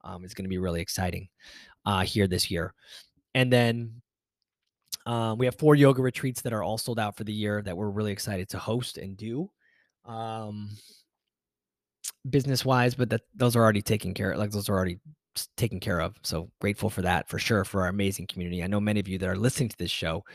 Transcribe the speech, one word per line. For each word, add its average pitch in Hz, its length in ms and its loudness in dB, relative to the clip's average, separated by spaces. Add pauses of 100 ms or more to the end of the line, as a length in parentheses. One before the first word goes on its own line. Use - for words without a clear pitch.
um, 92 240 -14
is 92 80 -16
gonna 95 160 -6
be 92 80 -2
really 87 240 -2
exciting, 90 480 -4 (560)
uh, 101 180 2
here 101 240 2
this 90 240 0
year. 85 220 -4 (640)
And 127 180 4
then, 117 480 2 (1040)
uh, 113 320 0
we 123 100 2
have 123 100 -2
four 151 180 8
yoga 135 260 8
retreats 127 420 -2
that 117 100 -4
are 107 100 -2
all 104 140 -2
sold 117 220 -4
out 107 180 -2
for 113 80 -8
the 107 80 -4
year 104 300 -2
that 92 140 -6
we're 104 140 -2
really 107 220 -2
excited 92 360 -4
to 95 100 -8
host 120 380 -4
and 98 200 -12
do. 117 340 -6 (540)
Um, 110 720 -8 (1500)
business-wise, 127 640 2
but 123 140 0
that, 110 120 -2 (140)
those 120 200 2
are 120 80 6
already 107 180 6
taken 101 320 0
care 98 180 -2
of, 69 80 -2
like, 104 120 -2
those 104 180 -4
are 104 60 2
already 92 240 0 (360)
s-, - 220 -8
taken 107 220 -2
care 87 200 0
of. 87 240 -2
So 82 280 -4 (100)
grateful 101 280 0
for - 120 -4
that, 87 280 2
for 82 100 -6
sure, 101 260 2
for 98 160 -2
our 90 80 2
amazing 95 380 -2
community. 87 360 -6
I 90 40 -4
know 101 120 0
many 104 220 2
of 92 80 -4
you 92 80 -2
that 92 120 -2
are 90 60 0
listening 117 340 0
to - 80 -16
this 85 140 -4
show 85 320 -4 (120)